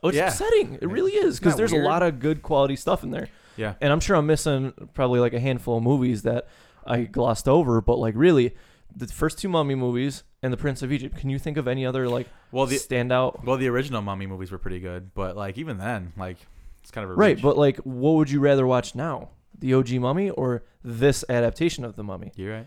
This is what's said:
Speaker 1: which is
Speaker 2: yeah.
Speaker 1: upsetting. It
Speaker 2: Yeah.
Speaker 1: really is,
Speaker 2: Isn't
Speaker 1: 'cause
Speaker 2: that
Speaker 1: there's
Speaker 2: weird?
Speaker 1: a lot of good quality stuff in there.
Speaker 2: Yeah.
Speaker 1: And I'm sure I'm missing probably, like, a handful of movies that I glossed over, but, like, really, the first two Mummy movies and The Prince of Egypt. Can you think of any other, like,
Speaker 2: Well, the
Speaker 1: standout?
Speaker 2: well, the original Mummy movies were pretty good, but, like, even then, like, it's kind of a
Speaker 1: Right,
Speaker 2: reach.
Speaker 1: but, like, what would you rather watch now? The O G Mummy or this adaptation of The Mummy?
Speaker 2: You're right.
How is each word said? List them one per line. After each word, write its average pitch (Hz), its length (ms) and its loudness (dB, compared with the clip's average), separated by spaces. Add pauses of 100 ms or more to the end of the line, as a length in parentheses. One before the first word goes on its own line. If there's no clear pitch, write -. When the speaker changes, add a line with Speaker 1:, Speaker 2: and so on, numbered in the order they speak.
Speaker 1:
which 170 140 0
is 143 40 2
Speaker 2:
yeah. 180 100 4
Speaker 1:
upsetting. 403 460 2
It - 80 -12
Speaker 2:
Yeah. 160 100 -4
Speaker 1:
really 370 200 0
is, 403 220 2
Speaker 2:
Isn't - 100 -10
Speaker 1:
'cause 170 80 6
Speaker 2:
that - 60 0
Speaker 1:
there's 214 140 2
Speaker 2:
weird? 151 120 2
Speaker 1:
a 143 40 4
lot 170 140 2
of 156 160 0
good 151 240 -2
quality 139 340 2
stuff - 280 -2
in - 60 -8
there. - 180 -8 (280)
Speaker 2:
Yeah. 107 240 -4
Speaker 1:
And 143 120 4
I'm 160 80 2
sure 196 160 2
I'm 151 100 4
missing 143 460 0 (220)
probably, 123 260 2
like, 120 140 4
a 120 60 -2
handful 123 360 0
of 113 60 0
movies 123 400 2
that 120 260 -2 (380)
I 123 160 0
glossed 113 460 0
over, 131 320 4
but, 120 180 2
like, 113 180 -2
really, 135 380 6 (400)
the 123 120 -12
first - 320 -4
two 202 100 -6
Mummy 151 260 0
movies 127 500 -2 (180)
and 127 100 -2
The 120 40 -4
Prince 135 260 -4
of 131 80 -4
Egypt. 135 260 -4
Can 135 140 -6
you 135 80 -2
think 147 180 -6
of 135 120 -4
any 131 180 -2
other, 127 220 -2
like, 120 180 -2 (260)
Speaker 2:
Well, 131 140 2
the 131 100 0
Speaker 1:
standout? 127 680 0
Speaker 2:
well, 127 120 0
the 127 120 0
original 123 340 -2
Mummy 98 240 -6
movies 95 240 -10
were 92 80 -12
pretty 92 220 -6
good, 90 340 -10
but, 95 220 -6
like, 98 220 -8
even 143 200 -8
then, 95 380 -6
like, 92 220 -10 (440)
it's - 80 -20
kind 107 140 -10
of 92 60 -10
a 92 40 -8
Speaker 1:
Right, 180 220 4
Speaker 2:
reach. 104 60 -10
Speaker 1:
but, 143 160 4
like, 139 200 4
what 131 360 0
would 156 160 4
you 143 100 2
rather 139 260 4
watch 123 300 0
now? 139 320 -8 (280)
The 131 180 0
O 131 100 6
G 123 160 -2
Mummy 165 300 0
or 123 340 -4 (180)
this 120 460 0
adaptation 123 560 0
of 110 120 -12
The 113 60 -12
Mummy? 92 320 -12
Speaker 2:
You're 98 200 -10
right. 113 120 -14